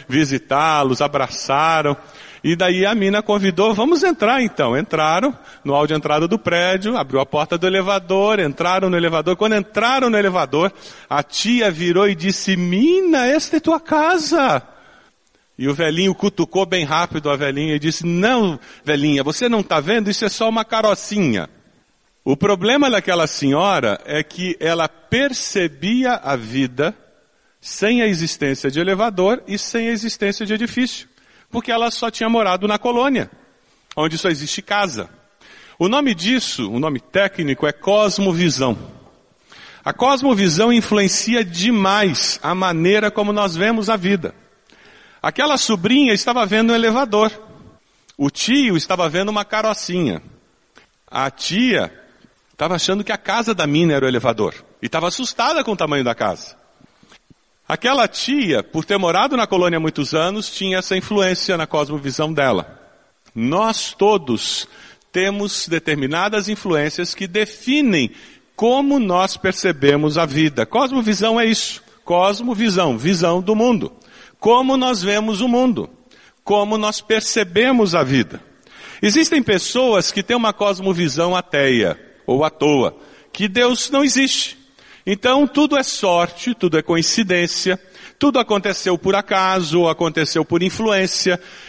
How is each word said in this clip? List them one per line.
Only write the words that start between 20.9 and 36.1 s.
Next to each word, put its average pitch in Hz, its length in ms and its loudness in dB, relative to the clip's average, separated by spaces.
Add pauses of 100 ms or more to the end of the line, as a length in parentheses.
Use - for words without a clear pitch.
O 143 140 2
problema 208 520 2
daquela 180 360 0
senhora 143 800 0
é 151 160 -4
que 180 360 -6
ela 160 300 -2
percebia 226 1300 -2
a 139 220 -4
vida 127 600 -2 (640)
sem 240 400 0
a 226 60 2
existência 151 640 -2
de 139 100 -2
elevador 190 640 0
e 202 120 -6
sem 233 300 -4
a 233 40 -2
existência 208 540 -4
de 196 60 -4
edifício, 233 560 -4 (420)
porque 233 220 -4
ela 233 180 0
só 226 200 -6
tinha 220 180 -4
morado 202 400 2
na 208 100 0
colônia, 240 520 0 (640)
onde 156 220 -2
só 190 100 -2
existe 151 320 -4
casa. 185 480 -4 (720)
O 175 100 2
nome 262 260 2